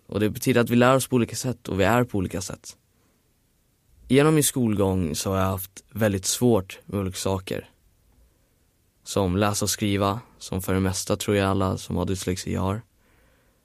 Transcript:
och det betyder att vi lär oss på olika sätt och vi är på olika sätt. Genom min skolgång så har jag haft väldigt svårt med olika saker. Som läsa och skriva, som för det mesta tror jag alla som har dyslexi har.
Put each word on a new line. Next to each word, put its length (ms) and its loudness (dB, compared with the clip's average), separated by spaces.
och 140 -2
det 100 2
betyder 300 2
att 100 2
vi 60 4
lär 200 6
oss 120 0
på 80 0
olika 200 0
sätt 320 -6
och 120 0
vi 40 4
är 200 4
på 140 -6
olika 220 -4
sätt. 360 -14
Genom 260 6
min 100 4
skolgång 680 0
så 160 -4
har 80 0
jag 80 2
haft 440 -6
väldigt 340 0
svårt 600 0
med 160 -4
olika 160 -4
saker. 540 -4
Som 340 0
läsa 280 0
och 60 -2
skriva, 500 0
som 240 -8
för 120 -2
det 60 2
mesta 360 -2
tror 200 0
jag 120 2
alla 300 0
som 180 -6
har 80 0
dyslexi 500 -4
har. 280 -4